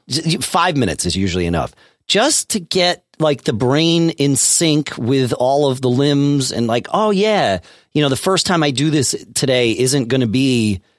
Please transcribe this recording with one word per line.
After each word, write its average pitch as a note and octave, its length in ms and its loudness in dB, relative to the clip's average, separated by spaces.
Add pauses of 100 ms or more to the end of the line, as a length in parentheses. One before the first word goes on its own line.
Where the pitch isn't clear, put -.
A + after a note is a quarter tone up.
Z-, D#3+ 280 -2
y-, - 40 -8
five F3 360 0
minutes F#2+ 280 -2
is E2+ 100 -2
usually F#2 300 -2
enough. E2+ 280 -2 (340)
Just C4 440 0
to A3 80 -2
get, F3 440 -2 (160)
like, D3+ 240 0
the D3 100 0
brain D#3+ 580 2
in C#3 240 0
sync D3+ 640 0
with B2+ 360 0
all C#3 360 0
of C3 120 -2
the B2+ 80 0
limbs C#3+ 600 2
and, A#2 160 -2
like, A2+ 260 -2
"Oh, G#3+ 160 0
yeah, F#3+ 500 0 (340)
you D3+ 80 2
know, C#3+ 80 2
the C3 60 0
first F#3+ 300 0
time E3+ 180 2
I D3 80 0
do C#3 200 -2
this C#3+ 240 0 (180)
today B2 440 2
isn't B2+ 300 0
gonna B2+ 200 0
be, A#2 540 0 (180)